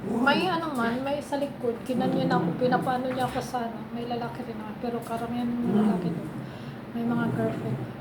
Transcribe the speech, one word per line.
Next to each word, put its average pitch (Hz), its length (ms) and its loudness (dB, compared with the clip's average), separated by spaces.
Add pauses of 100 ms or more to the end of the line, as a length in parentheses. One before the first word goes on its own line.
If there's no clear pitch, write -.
May, 269 480 4
ano 330 240 0
man, 233 240 0
may 277 240 0
sa 277 160 -2
likod. 247 480 -2
Kinanya 262 400 2
na 247 80 4
ako, - 240 2
pinapaano 254 480 2
niya 254 160 0
ako 247 160 -2
sa, 240 320 -4
ano, 214 60 -8 (180)
may 240 80 -4
lalaki 233 400 -4
rin 220 160 -8
naman. 214 240 -8
Pero 240 160 -2
karamihan 233 480 -2
ng 240 160 0
mga 190 100 4 (140)
lalaki 175 240 2
dun, - 180 -4 (640)
may 233 160 -2
mga 240 160 2 (160)
girlfriend. 226 400 0 (200)